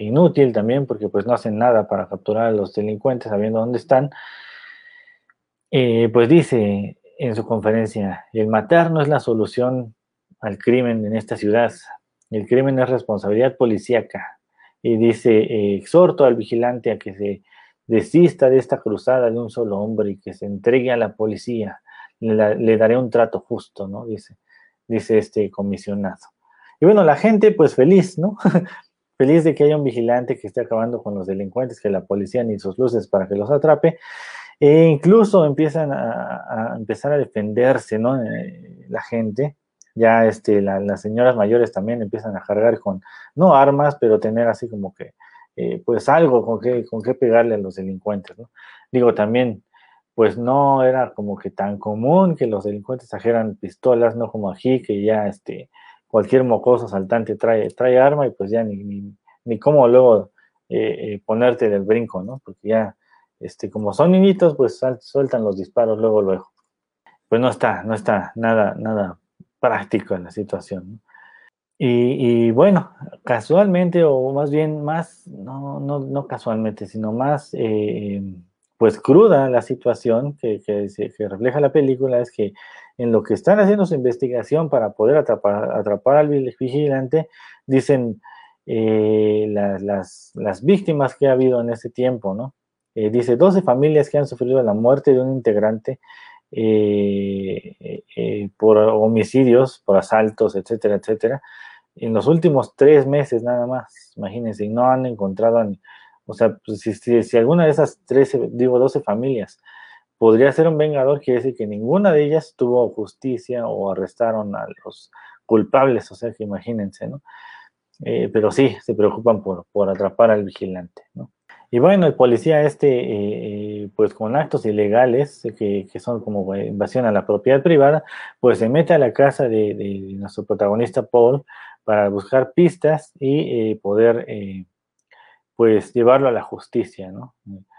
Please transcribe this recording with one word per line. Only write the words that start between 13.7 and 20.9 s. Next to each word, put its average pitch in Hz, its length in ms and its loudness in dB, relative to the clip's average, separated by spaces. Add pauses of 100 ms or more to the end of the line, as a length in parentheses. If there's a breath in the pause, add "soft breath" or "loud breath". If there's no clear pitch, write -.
Y 117 140 0
dice, 117 340 2 (100)
eh, 104 360 -2
"Exhorto 156 480 2
al 123 120 4
vigilante 120 540 -4
a 107 80 -4
que 98 160 -14
se 101 280 -8 (440 soft breath)
desista 139 600 2
de 131 80 6
esta 127 240 -2
cruzada 120 500 -2
de 113 80 -4
un 117 120 -8
solo 104 280 -6
hombre 107 340 -4
y 95 60 -12
que 98 140 -16
se - 140 -14
entregue 120 440 -2